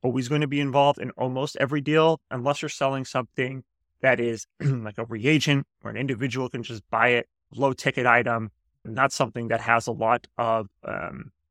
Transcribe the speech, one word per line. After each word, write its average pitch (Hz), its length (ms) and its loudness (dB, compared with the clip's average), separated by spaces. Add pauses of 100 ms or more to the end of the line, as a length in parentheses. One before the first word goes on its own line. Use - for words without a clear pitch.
always 127 240 0
gonna 147 180 0
be 143 140 -2
involved 139 400 2
in 127 120 -6
almost 131 440 -4
every 143 260 0
deal, 156 380 4 (100)
unless 131 320 -2
you're 151 80 -6
selling 135 360 -2
something 131 580 -6 (380)
that 127 180 4
is 117 340 -2
<clears throat> - 60 -20
like 120 380 -2
a 113 80 -4
reagent 139 600 2 (160)
where 107 80 -10
an 107 80 -8
individual 127 520 -4
can 120 120 -8
just 113 300 -10
buy 113 160 4
it, 120 200 2 (280)
low 131 160 2
ticket - 340 -2
item, 117 460 4 (320)
not 127 300 0
something 117 340 -4
that 113 140 0
has 117 260 2
a 120 60 -4
lot 113 340 0 (100)
of, 113 300 0 (160)
um, - 480 -10 (180)